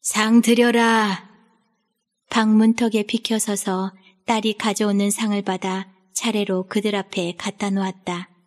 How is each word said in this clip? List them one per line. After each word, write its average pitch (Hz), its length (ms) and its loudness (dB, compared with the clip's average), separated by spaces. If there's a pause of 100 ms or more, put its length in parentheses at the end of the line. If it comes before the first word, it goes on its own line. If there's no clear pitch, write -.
"상 220 400 4
드려라." 226 880 2 (1000)
방문턱에 220 720 4
비켜서서 208 880 -4 (340)
딸이 220 280 -2
가져오는 202 580 0
상을 202 320 -2
받아 190 440 -6 (260)
차례로 202 520 -2
그들 208 300 -4
앞에 180 400 -6
갖다 202 340 -6
놓았다. 185 600 -6 (180)